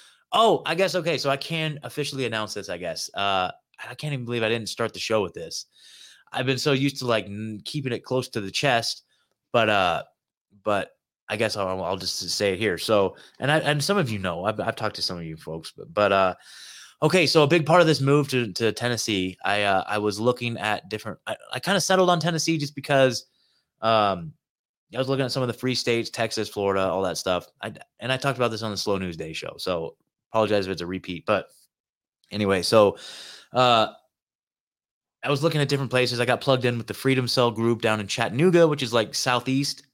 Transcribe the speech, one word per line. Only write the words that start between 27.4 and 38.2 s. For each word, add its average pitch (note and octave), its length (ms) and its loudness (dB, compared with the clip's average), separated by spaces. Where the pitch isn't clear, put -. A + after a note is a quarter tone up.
I, G#2+ 120 -10
and A#2+ 100 -6
I C3 60 -2
talked C3 220 -2
about A#2+ 120 2
this A2 120 -8
on A2+ 80 -4
the G2+ 60 -6
Slow G2 220 -2
News F2+ 180 -6
Day D#2+ 160 -10
show, - 260 -10
so E2+ 380 -4
apologize G#2 340 2
if F#2+ 60 -4
it's F2 100 -8
a E2+ 40 -8
repeat, F2+ 400 -8
but G2 200 0
anyway, G2 320 2
so, G#2 340 6
uh, A#2+ 360 4
I B2+ 60 0
was C#3 120 0
looking D#3 180 2
at C#3 80 2
different C3+ 220 -2
places. B2 300 2
I B2 40 2
got A#2+ 160 0
plugged B2+ 240 2
in A#2+ 140 2
with A2+ 80 -8
the G#2 80 -6
Freedom C3 320 0
Cell A#2+ 240 2
group A2+ 320 0
down A2 180 2
in G2+ 60 -6
Chattanooga, D#3 640 4